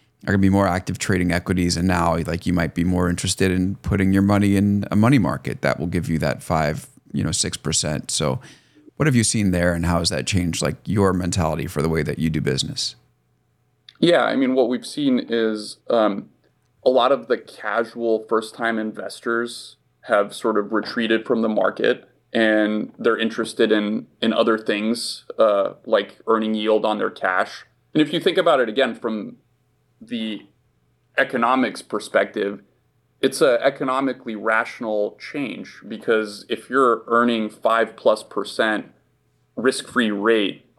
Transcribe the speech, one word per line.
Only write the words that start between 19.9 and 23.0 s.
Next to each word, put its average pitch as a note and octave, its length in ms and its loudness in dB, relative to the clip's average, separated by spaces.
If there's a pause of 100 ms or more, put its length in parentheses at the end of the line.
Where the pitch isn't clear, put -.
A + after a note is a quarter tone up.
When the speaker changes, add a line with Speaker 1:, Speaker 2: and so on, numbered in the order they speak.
Speaker 2:
have G#2 340 0
sort A2 220 0
of G#2 140 -2
retreated A2 540 -2
from A2+ 160 0
the A2 80 0
market, G#2+ 580 0 (240)
and G#2+ 680 2
they're A2+ 180 2